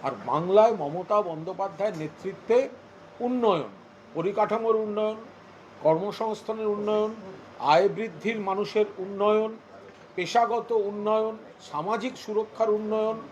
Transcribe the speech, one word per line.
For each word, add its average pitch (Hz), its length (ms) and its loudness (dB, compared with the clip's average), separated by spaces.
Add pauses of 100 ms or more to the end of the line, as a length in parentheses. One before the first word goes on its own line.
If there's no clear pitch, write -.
আর 131 100 -2 (140)
বাংলায় 190 520 6
মমতা 175 440 0
বন্দ্যোপাধ্যায়ের 180 760 -4
নেতৃত্বে 202 720 0 (520)
উন্নয়ন, 226 500 2 (440)
পরিকাঠামোর 214 640 0
উন্নয়ন, 214 420 -2 (640)
কর্মসংস্থানের 214 840 -2
উন্নয়ন, 214 440 0 (500)
আয় 160 280 6
বৃদ্ধির 202 520 -4
মানুষের 202 460 0 (120)
উন্নয়ন, 208 520 2 (640)
পেশাগত 233 580 0
উন্নয়ন, 214 640 0 (340)
সামাজিক 202 480 -2
সুরক্ষার 214 520 -2
উন্নয়ন। 214 460 0 (160)